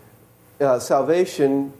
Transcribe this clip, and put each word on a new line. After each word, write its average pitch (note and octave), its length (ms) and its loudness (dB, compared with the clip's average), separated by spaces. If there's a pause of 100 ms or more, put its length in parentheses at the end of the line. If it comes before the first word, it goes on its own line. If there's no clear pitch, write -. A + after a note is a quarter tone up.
(600)
uh, C3+ 180 2
salvation C#3 1040 0